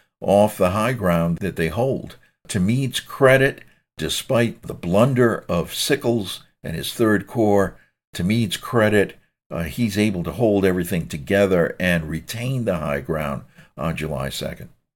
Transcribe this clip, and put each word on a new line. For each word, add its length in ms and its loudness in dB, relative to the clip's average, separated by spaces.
off 380 4
the 120 2
high 220 0
ground 460 0
that 180 -4
they 120 -2
hold. 480 -4
To 100 -4
Meade's 400 0
credit, 640 4
despite 640 -2
the 120 -10
blunder 720 2
of 260 -2
Sickles 680 -2
and 100 -8
his 180 -8
Third 360 0
Corps, 480 2
to 100 -4
Meade's 320 0
credit, 600 2
uh, 140 -6
he's 340 -2
able 260 0
to 80 -6
hold 320 2
everything 420 0
together 720 2
and 300 0
retain 560 -6
the 140 -2
high 220 -4
ground 420 -6
on 200 -4
July 340 -6
second. 400 -10